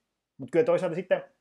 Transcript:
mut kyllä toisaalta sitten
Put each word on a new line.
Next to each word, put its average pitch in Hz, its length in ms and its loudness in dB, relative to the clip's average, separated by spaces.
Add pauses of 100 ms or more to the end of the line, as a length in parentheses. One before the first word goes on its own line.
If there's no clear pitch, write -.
(380)
mut - 120 -14
kyllä 160 140 4
toisaalta 175 300 0
sitten 185 280 -2 (180)